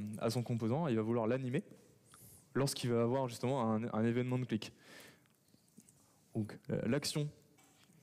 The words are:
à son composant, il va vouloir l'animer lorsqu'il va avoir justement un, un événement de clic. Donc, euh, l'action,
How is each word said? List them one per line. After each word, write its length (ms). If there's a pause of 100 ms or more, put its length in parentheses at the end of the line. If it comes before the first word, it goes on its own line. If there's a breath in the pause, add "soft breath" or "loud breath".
(180)
à 120
son 120
composant, 460
il 80
va 60
vouloir 240
l'animer 380 (920)
lorsqu'il 360
va 120
avoir 260
justement 440
un, 200
un 120
événement 340
de 60
clic. 280 (1600 loud breath)
Donc, 240 (120)
euh, 160
l'action, 420 (760)